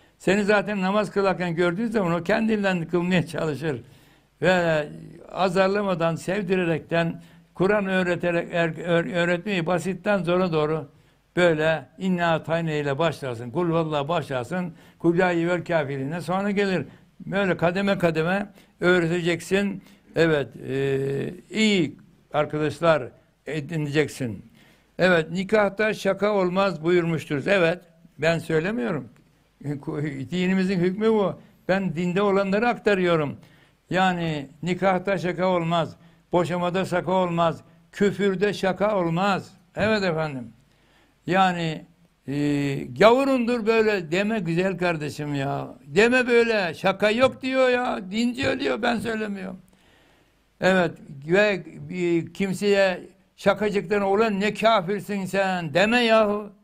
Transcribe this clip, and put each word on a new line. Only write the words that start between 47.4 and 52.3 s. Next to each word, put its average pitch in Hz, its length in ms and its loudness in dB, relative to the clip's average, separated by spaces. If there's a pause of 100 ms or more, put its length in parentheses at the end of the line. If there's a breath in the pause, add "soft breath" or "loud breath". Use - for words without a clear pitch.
diyor 262 260 2
ya. 247 320 -2 (100)
Dinci 240 380 -2
ölüyor, 262 340 -2
ben 240 160 0
söylemiyorum. 202 600 -6 (1000 soft breath)
Evet, 180 320 2 (340)
ve, 190 380 2 (260)
e, 170 420 -2